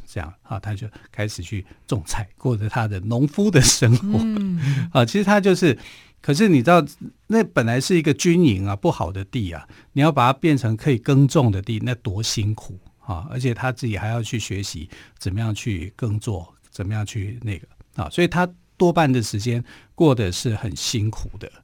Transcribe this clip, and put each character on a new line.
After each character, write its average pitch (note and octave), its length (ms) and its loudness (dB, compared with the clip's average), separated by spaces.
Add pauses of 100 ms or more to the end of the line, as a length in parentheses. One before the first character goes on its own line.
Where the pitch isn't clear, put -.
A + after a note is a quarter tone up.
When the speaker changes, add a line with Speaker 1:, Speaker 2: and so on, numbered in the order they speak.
Speaker 1:
士。 - 100 -16
Speaker 2:
这 G#2 80 -6
样， D#2+ 220 -12
啊， - 160 -10
他 G#2+ 160 -8
就 G#2 140 -10 (240)
开 G#2+ 160 -4
始 - 120 -10
去 F#2+ 240 -8 (220)
种 A2 180 -2
菜， - 320 -4
过 B2 200 -2
着 G#2+ 120 -4
他 A2 200 -2
的 G2+ 100 -4
农 A#2+ 300 0
夫 G3+ 200 0
的 E3 120 6
生 A#2+ 360 2
活。 G3+ 240 0
Speaker 1:
嗯。 F3+ 720 -2
Speaker 2:
啊， B2 120 4
其 A#2 80 -4
实 G3+ 120 0
他 G3+ 160 4
就 F#3+ 140 4
是， F3 240 2 (420)
可 C#3+ 140 0
是 G#3 140 4
你 C#3 160 6
知 A#2+ 40 4
道， E3+ 160 6 (440)
那 A3 160 4
本 C#3+ 200 0
来 A#2 160 2
是 F3+ 160 2
一 E3 60 4
个 D#3 100 2
军 F3 320 4
营 G2 220 2
啊， G2+ 80 -2
不 - 160 0
好 E2+ 220 -4
的 F#2+ 120 -8
地 G2 280 -6
啊， D#2 160 -14 (240)
你 C#3 100 2
要 D3 80 6
把 B2+ 220 4
它 C3+ 40 0
变 D#3 220 2
成 A2 180 0
可 D3+ 140 -2
以 B2 80 2
耕 C#3 300 4
种 B2 240 4
的 F#2+ 100 -4
地， A2 220 -6
那 B2 100 -4
多 G2+ 260 -6
辛 A2 320 -2
苦 G2 240 -10 (220)
啊！ F2 320 -8
而 B2+ 80 -8
且 B2 160 -2
他 B2+ 160 -4
自 B2 160 -8
己 G#2+ 100 -2
还 G#2+ 120 -4
要 A#2 120 -2
去 A2+ 160 -6
学 G2+ 240 -6
习 E2 300 -10 (260)
怎 - 160 -6
么 F#2+ 60 -2
样 A2 160 -2
去 G2 400 -6
耕 G#2+ 240 -4
作， F#2 340 -8 (200)
怎 G2+ 120 -10
么 G2+ 80 -4
样 G#2+ 140 -4
去 G#2 380 -8
那 G2+ 120 -6
个， - 120 -20 (260)
啊， - 160 -6
所 F3 140 2
以 - 20 4
他 F3+ 260 0 (240)
多 F3 160 4
半 D#3 200 4
的 B2+ 100 2
时 G#2+ 160 -4
间 A#2+ 260 -2 (300)
过 D#3 180 6
得 A2 200 0
是 A2 240 -2
很 G#2 180 -6
辛 G#2+ 340 -2
苦 - 300 -8
的。 G#2 100 -14 (160)